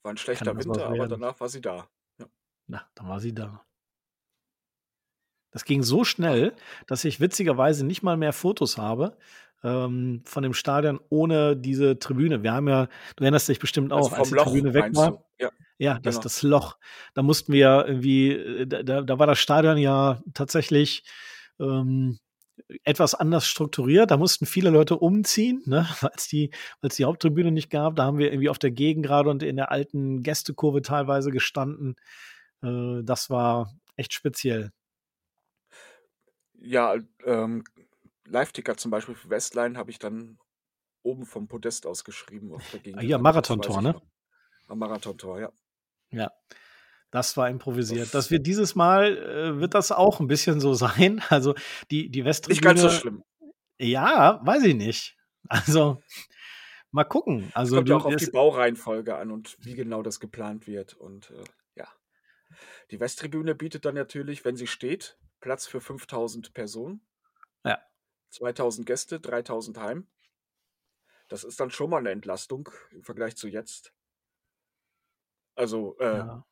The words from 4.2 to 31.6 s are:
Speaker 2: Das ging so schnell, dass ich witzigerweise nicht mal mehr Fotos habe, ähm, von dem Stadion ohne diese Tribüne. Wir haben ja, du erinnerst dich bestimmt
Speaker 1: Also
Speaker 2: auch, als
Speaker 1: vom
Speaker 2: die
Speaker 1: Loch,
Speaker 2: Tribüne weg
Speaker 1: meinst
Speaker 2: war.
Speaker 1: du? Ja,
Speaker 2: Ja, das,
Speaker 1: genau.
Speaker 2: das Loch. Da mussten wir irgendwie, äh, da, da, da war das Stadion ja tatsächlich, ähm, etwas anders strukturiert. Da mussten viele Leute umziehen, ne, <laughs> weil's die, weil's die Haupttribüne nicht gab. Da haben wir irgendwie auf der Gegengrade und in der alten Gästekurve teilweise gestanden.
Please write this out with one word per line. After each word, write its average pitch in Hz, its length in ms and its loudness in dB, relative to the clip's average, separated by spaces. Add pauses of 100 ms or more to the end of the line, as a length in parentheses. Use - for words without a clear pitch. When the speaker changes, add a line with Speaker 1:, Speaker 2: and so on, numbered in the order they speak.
Speaker 2:
Das - 140 -14
ging 139 180 2
so 139 200 2
schnell, 160 520 2 (320)
dass 131 180 -4
ich 139 140 -2
witzigerweise 151 680 2
nicht 170 160 -4
mal 170 160 0
mehr 151 160 0
Fotos 175 460 -2
habe, 117 400 -4 (440)
ähm, 123 640 -4
von - 160 -8
dem 131 120 -2
Stadion 143 460 0 (100)
ohne 151 460 2
diese 135 440 2
Tribüne. 135 420 0
Wir 113 120 0
haben 143 140 0
ja, 131 200 4 (280)
du 135 80 -4
erinnerst 139 260 4
dich 139 100 2
bestimmt 139 320 -2
Speaker 1:
Also - 20 -2
Speaker 2:
auch, 143 200 2
als 135 100 2
Speaker 1:
vom 135 60 0
Speaker 2:
die 131 60 0
Speaker 1:
Loch, 143 80 8
Speaker 2:
Tribüne 135 300 2
weg 143 80 6
Speaker 1:
meinst 110 140 0
Speaker 2:
war. 156 160 6
Speaker 1:
du? - 120 -12 (140)
Ja, 127 140 -4 (260)
Speaker 2:
Ja, 135 220 0
das, 117 160 -2
Speaker 1:
genau. 113 60 -6
Speaker 2:
das - 200 -6
Loch. 143 360 4 (360)
Da 135 100 0
mussten 147 300 2
wir 139 340 8
irgendwie, 135 440 4
äh, 123 340 -4
da, 131 180 -4
da, 131 180 -2
da 131 180 -2
war 147 80 8
das 147 120 6
Stadion 156 380 6
ja 139 440 4 (120)
tatsächlich, 147 680 0 (560)
ähm, 131 600 0 (640)
etwas 151 320 2
anders 160 320 0
strukturiert. 156 640 2
Da 143 60 6
mussten 160 280 2
viele 185 260 2
Leute 156 260 6
umziehen, 214 680 2
ne, 151 220 2
<laughs> 160 140 -8
weil's - 260 -4
die, 151 240 0 (300)
weil's 135 140 -4
die 135 100 2
Haupttribüne 165 460 2
nicht 160 180 -2
gab. 156 260 0
Da 139 100 2
haben 143 120 0
wir 143 140 2
irgendwie 139 180 0
auf - 100 -4
der 135 120 0
Gegengrade 143 580 2
und 143 140 -2
in 139 120 -4
der 135 160 -2
alten 139 520 -4
Gästekurve 147 580 -2
teilweise 139 500 -2
gestanden. 135 640 -4 (680)